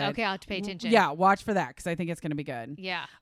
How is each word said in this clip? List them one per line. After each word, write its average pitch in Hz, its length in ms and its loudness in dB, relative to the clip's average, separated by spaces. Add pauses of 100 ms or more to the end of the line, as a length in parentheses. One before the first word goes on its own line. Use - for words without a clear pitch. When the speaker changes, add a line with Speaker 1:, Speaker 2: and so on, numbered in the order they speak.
Speaker 1:
Okay, 226 160 -2
I'll 196 60 0
have 190 100 -6
to - 80 -20
pay 202 100 -2
Speaker 2:
w-, 202 120 -6
Speaker 1:
attention. 220 200 -2
Speaker 2:
yeah, 190 200 6
watch 190 320 4
for 220 100 -2
that 156 240 0
'cause - 100 -8
I 170 80 -2
think 170 140 -4
it's 170 100 -6
gonna 151 160 -4
be 147 80 -4
good. 131 340 -8
Speaker 1:
Yeah. 185 280 -6 (160)